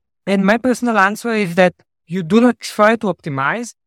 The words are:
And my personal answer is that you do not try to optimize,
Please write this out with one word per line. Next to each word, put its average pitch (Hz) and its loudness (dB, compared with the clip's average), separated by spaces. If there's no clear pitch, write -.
And 196 0
my 208 2
personal 240 -2
answer 208 0
is 202 -2
that 180 4
you 180 -6
do 190 2
not 240 2
try 214 2
to 220 -6
optimize, 160 -6